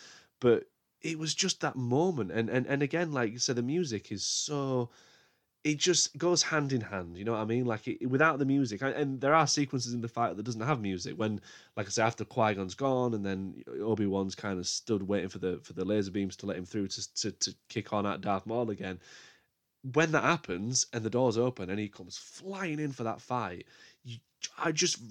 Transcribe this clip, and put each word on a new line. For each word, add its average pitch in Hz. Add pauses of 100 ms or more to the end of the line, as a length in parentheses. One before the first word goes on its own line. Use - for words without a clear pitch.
(400)
But 120 (380)
it 160
was 156
just -
that 143
moment. 127
And, 113
and, 123
and 139
again, 160
like 120
you 123
said, 123
the 120
music 131
is 98
so, 135 (720)
it 151
just 160
goes 165
hand 147
in 127
hand, 90
you 101
know 117
what 110
I -
mean? 120
Like, 110
it, 127
without 139
the 139
music, 135
and, 135
and 135
there 139
are 160
sequences 127
in 120
the 113
fight 110
that 104
doesn't 113
have 131
music. 95
When, 107 (380)
like 110
I 101
say, 113
after 113
Qui-Gon's 98
gone, 127
and 101
then 95 (200)
Obi-Wan's 98
kind 98
of 87
stood -
waiting 95
for 92
the, 90
for -
the 90
laser 98
beams 98
to -
let 98
him 92
through 98
to, -
to, 101
to - (140)
kick -
on 104
at 98
Darth 98
Maul 113
again. 95 (960)
When 160
that 151
happens 123
and 117
the 110
doors 120
open 117
and 101
he 104
comes -
flying 190
in 151
for 123
that 110
fight, 98 (400)
you, 117 (400)
I 156
just, 160 (120)